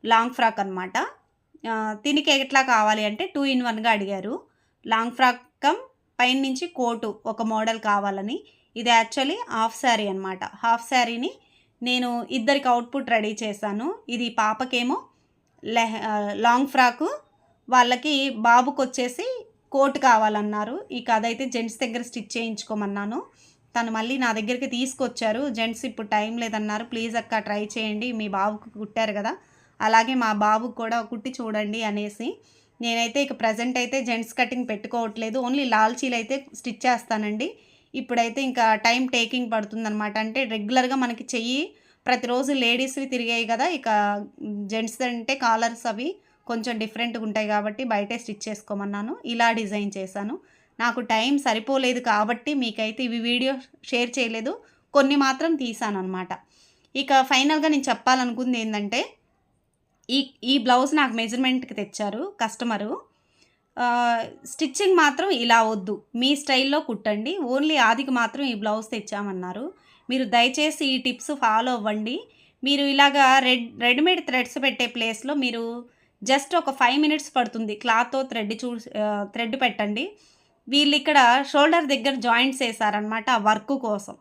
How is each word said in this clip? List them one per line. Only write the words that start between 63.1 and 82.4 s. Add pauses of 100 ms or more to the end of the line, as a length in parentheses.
ఆ, (580)
స్టిచ్చింగ్
మాత్రం
ఇలా
వద్దు, (200)
మీ
స్టైల్లో
కుట్టండి, (140)
only
ఆదికి
మాత్రం
ఈ
బ్లౌజ్
తెచ్చామన్నారు. (440)
మీరు
దయచేసి
ఈ
టిప్స్
ఫాలో
అవ్వండి. (480)
మీరు
ఇలాగా (140)
రెడ్-,
రెడీమేడ్
థ్రెడ్స్
పెట్టే
ప్లేస్లో
మీరు (580)
just
ఒక
ఫైవ్
మినిట్స్
పడుతుంది
క్లాత్తో
థ్రెడ్
చూ-,
ఆ, (180)
థ్రెడ్
పెట్టండి. (640)
వీళ్ళు
ఇక్కడ (300)
షోల్డర్
దగ్గర
జాయింట్స్